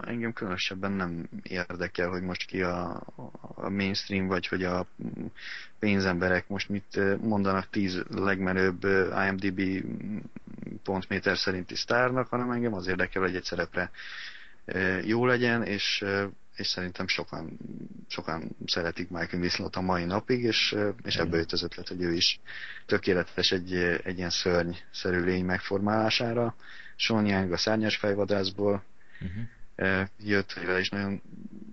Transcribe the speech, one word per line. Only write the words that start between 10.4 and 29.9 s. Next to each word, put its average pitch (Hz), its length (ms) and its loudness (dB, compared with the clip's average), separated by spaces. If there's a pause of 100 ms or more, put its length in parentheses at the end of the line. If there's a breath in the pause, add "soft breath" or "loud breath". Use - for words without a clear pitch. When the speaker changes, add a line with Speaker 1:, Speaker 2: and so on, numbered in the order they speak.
Speaker 1:
pontméter 95 560 0
szerinti 92 360 -2
sztárnak, 123 540 2
hanem 123 220 0
engem 120 240 0
az 90 120 -4
érdekel, 92 360 2
hogy 92 140 2
egy 87 80 -4
szerepre, 87 460 -2 (720 loud breath)
ö, 95 340 2
jó 117 280 2
legyen, 120 360 4
és, - 420 -2
ö, 98 200 2 (320)
és 98 100 -4
szerintem 90 400 -4
sokan, - 520 -4 (500)
sokan - 480 -4 (100)
szeretik 87 440 -2
Michael 87 320 -2
Winslow-t 90 340 0
a 92 40 0
mai 90 240 2
napig, 110 380 2
és, - 300 2
ö, 104 160 2 (160)
és 98 100 -2
Speaker 2:
Igen. 82 120 2
Speaker 1:
ebből 85 120 2
jött 82 140 0
az 87 100 0
ötlet, 87 260 -6
hogy 90 140 -4
ő 87 100 2
is - 280 2 (460 loud breath)
tökéletes 90 680 2
egy, 92 220 0
ö, 87 280 4
egy 90 160 -4
ilyen 87 120 -2
szörnyszerű 87 960 0
lény 92 200 2
megformálására. 110 1120 2 (420 loud breath)
Sean 107 300 4
Young 95 260 4
a 85 40 2
Szárnyas 110 400 2
fejvadászból, 101 840 2 (380 loud breath)
Speaker 2:
Mhm. 95 200 -6 (360 loud breath)
Speaker 1:
ö, 95 260 2 (160)